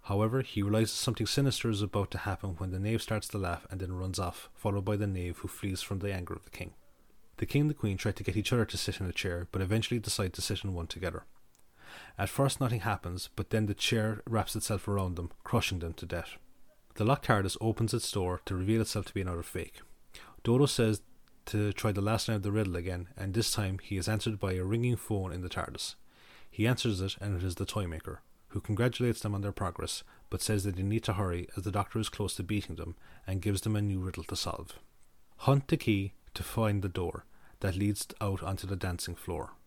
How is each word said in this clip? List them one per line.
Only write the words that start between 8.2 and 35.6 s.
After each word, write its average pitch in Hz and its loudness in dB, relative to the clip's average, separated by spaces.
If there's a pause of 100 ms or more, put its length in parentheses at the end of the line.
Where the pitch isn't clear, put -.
get 95 0
each 107 2
other 117 6
to - -4
sit - -2
in 95 -2
a 87 -2
chair, 87 -2
but 90 -2
eventually 110 2
decide 98 0
to - -6
sit - -2
in 95 -2
one 82 -4
together. - -6 (920)
At 98 0
first - 2
nothing 120 2
happens, 90 -2
but - -4
then 110 4
the 101 2
chair 110 2
wraps 110 0
itself 107 0
around 95 2
them, 85 -4 (140)
crushing 101 2
them 82 -4
to - -8
death. - -6 (580)
The 107 0
locked 135 2
tardis 98 4
opens 113 2
its - -2
door 90 0
to 95 -4
reveal 104 2
itself 104 -2
to - -14
be 98 0
another 87 -2
fake. - -8 (640)
Dodo 131 8
says 110 4 (440)
to 104 2
try 107 0
the 98 0
last 107 2
line 110 2
of 98 0
the 101 0
riddle 101 2
again, 87 -4
and 95 -4
this 113 2
time 95 0
he - -4
is 92 0
answered 110 0
by 95 0
a 92 0
ringing 117 4
phone 95 -2
in 90 -4
the 90 -6
tardis. - -6 (540)
He 107 2
answers 113 4
it, 95 -2
and 101 0
it 90 0
is 90 0
the 98 -2
Toymaker, 87 -4 (300)
who - -4
congratulates 117 2
them 104 -2
on 101 -2
their 98 -2
progress, - -4 (280)
but 92 -2
says 104 2
that 98 0
they 95 -2
need 107 2
to 104 2
hurry 90 -2
as 95 -4
the 107 -2
Doctor 101 -2
is 107 0
close - -4
to - -4
beating 95 -2
them 82 -8 (320)
and 95 -2
gives 98 2
them 107 2
a 104 2
new 98 0
riddle 92 -6
to 95 -6
solve. - -4 (600)
Hunt 139 6